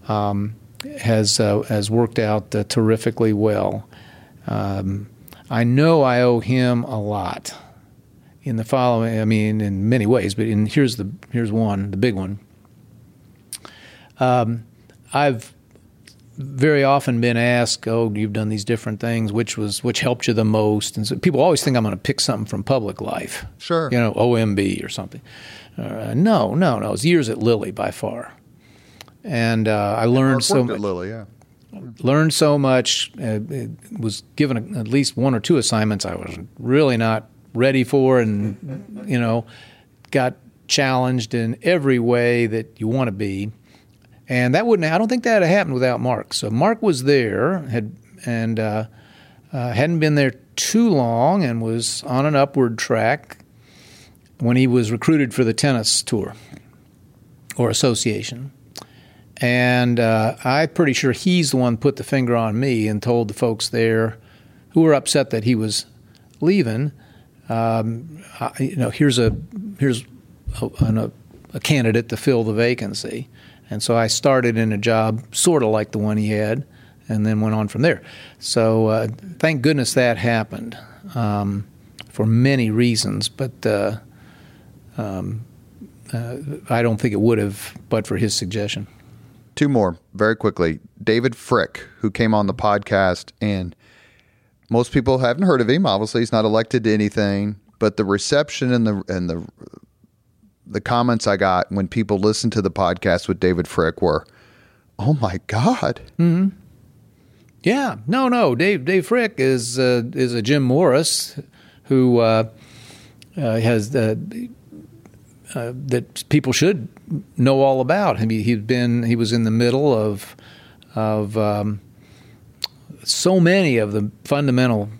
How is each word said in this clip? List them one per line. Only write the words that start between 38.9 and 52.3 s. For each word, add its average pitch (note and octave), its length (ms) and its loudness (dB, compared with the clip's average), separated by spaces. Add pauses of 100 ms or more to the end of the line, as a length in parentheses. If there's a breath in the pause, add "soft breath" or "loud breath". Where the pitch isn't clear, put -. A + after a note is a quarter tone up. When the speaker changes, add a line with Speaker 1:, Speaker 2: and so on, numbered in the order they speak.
Speaker 1:
you C3 100 0
know, A#2 260 -2 (680 loud breath)
got B2+ 240 0 (320)
challenged B2+ 640 0
in A#2 280 -2
every C#3+ 360 2
way A#2+ 480 2
that A2 320 -6
you G#2+ 80 -4
wanna B2 240 -2
be. G2 400 -6 (800 soft breath)
And B2 240 2
that G#3 120 2
wouldn't, F3 260 2
I E3+ 60 2
don't A3 100 2
think B3 160 -2
that A3+ 160 4
had E3 100 4
happened F3+ 220 2
without B2 280 0
Mark. A#2+ 340 -2
So - 160 -4
Mark F#3 320 0
was D3 220 0
there, C3 560 2
had, A#2 360 -6 (300)
and, A2+ 340 -2
uh, A2 240 -2 (720 soft breath)
uh, B2 180 -4
hadn't D#3+ 280 0
been D3+ 160 2
there C3+ 160 4 (220)
too A#3 360 2
long C3+ 520 2
and A#2 200 -2
was A2+ 400 -4
on C3 240 0
an D3+ 100 2